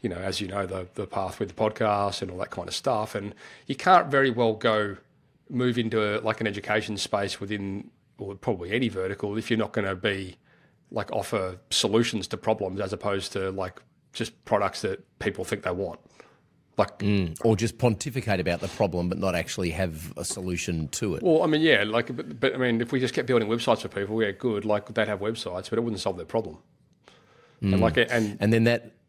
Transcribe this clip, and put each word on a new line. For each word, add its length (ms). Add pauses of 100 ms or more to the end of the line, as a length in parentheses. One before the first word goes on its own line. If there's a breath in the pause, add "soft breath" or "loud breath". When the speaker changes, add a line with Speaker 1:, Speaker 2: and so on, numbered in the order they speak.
Speaker 1:
you 80
know, 80
as 240
you 60
know, 180
the, 300
the 100
path 340
with 100
the 60
podcast 640
and 100
all 80
that 100
kind 180
of 60
stuff. 420
And 200 (320 loud breath)
you 80
can't 320
very 240
well 220
go 440 (520)
move 280
into 240
a, 200
like, 200
an 60
education 500
space 420
within, 500 (280)
or 180
probably 360
any 180
vertical, 480
if 140
you're 80
not 140
gonna 220
be, 420 (540 soft breath)
like, 200
offer 460 (120)
solutions 580
to 100
problems 420
as 140
opposed 400
to, 180
like, 300 (320)
just 320
products 360
that 220 (160)
people 240
think 200
they 80
want. 280 (760 loud breath)
Like 220
Speaker 2:
Mm, 440
or 140
just 200
pontificate 640
about 220
the 80
problem 400
but 100
not 160
actually 360
have 460
a 60
solution 680
to 260
it. 60
Speaker 1:
Well, 220
I 40
mean, 140
yeah, 220
like, 320
but, 240
but, 160
I 20
mean, 240
if 120
we 80
just 120
kept 140
building 220
websites 320
for 80
people, 340
yeah, 80
good, 320
like, 300
they'd 160
have 100
websites, 500
but 40
it 80
wouldn't 180
solve 160
their 100
problem. 320 (1040 soft breath)
And, 140
Speaker 2:
Mm. 60
Speaker 1:
like, 160
and 420
Speaker 2:
And 140
then 100
that 300 (160)